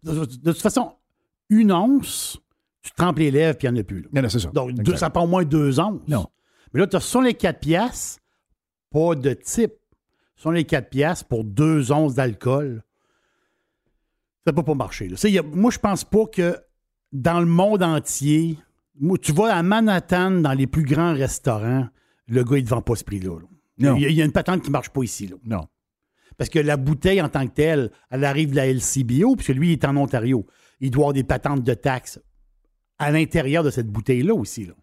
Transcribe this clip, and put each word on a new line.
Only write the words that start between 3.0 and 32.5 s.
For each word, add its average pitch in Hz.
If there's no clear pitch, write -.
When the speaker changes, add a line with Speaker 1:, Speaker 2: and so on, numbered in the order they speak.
Speaker 1:
les 151
lèvres 151
puis -
il 120
n'y 123
en -
a 95
plus, 90
là. -
Speaker 2:
Non, 135
non, 120
c'est 110
ça. 85
Speaker 1:
Donc, 131
deux, 120
Speaker 2:
Exact. 160
Speaker 1:
ça 160
prend 175
au -
moins 180
deux 143
onces. 190
Speaker 2:
Non. 120
Speaker 1:
Mais 123
là, 190
tu -
as 180
sur -
les 247
quatre -
piastres, 170
pas 160
de 131
type. -
Sur 160
les 170
quatre 139
piastres 151
pour 113
deux 139
onces 147
d'alcool, 127
ça 160
peut 156
pas 147
marcher, 107
là. 90
Tu -
sais, 214
y 190
a, 165
moi, 185
je -
pense 202
pas 214
que 175
dans 170
le 170
monde 185
entier, 156
moi, 175
tu -
vas 202
à 170
Manhattan, 190
dans 160
les 135
plus 156
grands 156
restaurants, 123
le 123
gars, 139
il 131
te 110
vend 120
pas 117
ce 101
prix-là, 92
là. -
Speaker 2:
Non. 131
Speaker 1:
Il 139
y 143
a, -
il 160
y 160
a -
une 151
patente 180
qui -
marche 139
pas 131
ici, 101
là. 90
Speaker 2:
Non. 101
Speaker 1:
Parce -
que 160
la 147
bouteille 156
en 151
tant 135
que 110
telle, 147
elle 135
arrive 143
de 135
la 135
L 131
C 135
B 127
O, 262
puisque 139
lui, 165
il -
est 147
en 139
Ontario. 127
Il 135
doit 139
avoir 143
des 135
patentes 135
de 120
taxes -